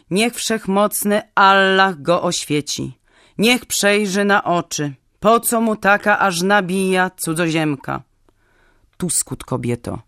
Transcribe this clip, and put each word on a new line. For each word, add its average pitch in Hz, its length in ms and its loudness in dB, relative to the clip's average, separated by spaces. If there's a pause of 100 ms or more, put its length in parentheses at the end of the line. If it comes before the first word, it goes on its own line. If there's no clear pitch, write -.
(100)
"Niech 220 240 0
wszechmocny 208 880 -2 (120)
Allah 190 680 4
go 165 200 0
oświeci. 143 760 -4 (400)
Niech 240 280 2
przejrzy 202 580 0
na 202 200 2
oczy. 156 500 -4 (260)
Po 233 200 4
co 233 200 -2
mu 220 160 0
taka 202 420 2
aż 175 240 -2
nabija 190 720 0
cudzoziemka?" 156 840 -4 (960)
"Tuskut, - 480 -6
kobieto. 120 640 -6